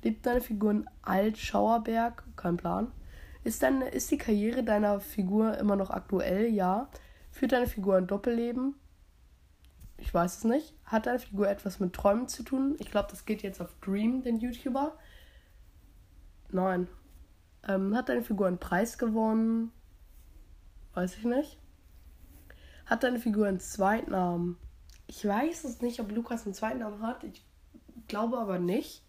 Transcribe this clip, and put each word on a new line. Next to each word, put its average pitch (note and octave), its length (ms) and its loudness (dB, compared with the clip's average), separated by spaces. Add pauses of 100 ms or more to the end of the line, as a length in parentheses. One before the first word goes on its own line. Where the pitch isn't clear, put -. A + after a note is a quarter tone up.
Lebt - 240 -2
deine B3 160 4
Figur G#3+ 300 0
in G#3 180 0 (140)
Altschauerberg? A3 1200 2 (120)
Kein F3 220 0
Plan. F3+ 340 -2 (520)
Ist - 180 -2
deine, C4 280 2
ist - 200 -4
die D4 80 2
Karriere A#3 460 2
deiner G#3 380 2
Figur G#3+ 560 0
immer G3+ 180 4
noch F#3+ 160 0
aktuell? F#3 560 0
Ja. G3+ 420 2 (400)
Führt - 220 0
deine B3 160 4
Figur G3 300 4
ein F#3 100 4
Doppelleben? A#3+ 680 0 (1200)
Ich - 160 -6
weiß F3 260 2
es - 40 -16
nicht. B3+ 300 2 (100)
Hat A3 220 0
deine B3 140 0
Figur G3+ 280 0
etwas G3 320 -4
mit F3+ 140 0
Träumen A3 340 4
zu - 160 -8
tun? C4+ 360 0
Ich - 120 -10
glaub, G3+ 160 0
das - 180 -14
geht G#3+ 180 -2
jetzt F#3+ 180 -6
auf F3+ 180 -8
Dream, A3 440 0
den A#3 160 0
YouTuber. B3+ 580 -4 (1500)
Nein. F#3 380 0 (760)
Ähm, G3 300 0
hat B3+ 140 -2
deine B3 120 2
Figur G3+ 260 0
einen F3+ 100 0
Preis G3+ 400 -2
gewonnen? A3+ 760 2 (1200)
Weiß F3+ 240 -2
ich G#3+ 60 -14
nicht. B3 340 0 (1300)
Hat A3+ 180 0
deine B3 160 2
Figur G#3 280 2
einen F#3+ 140 0
Zweitnamen? F3+ 960 0 (500)
Ich - 180 -10
weiß B3+ 380 0
es A#3+ 180 -8
nicht, A#3+ 200 -4
ob G#3 100 -6
Lukas A#3 320 -4
einen G3 100 -6
Zweitnamen A3 480 -6
hat. A#3 220 -6
Ich - 220 -16 (640)
glaube A#3 280 0
aber G3 220 0
nicht. F3+ 500 0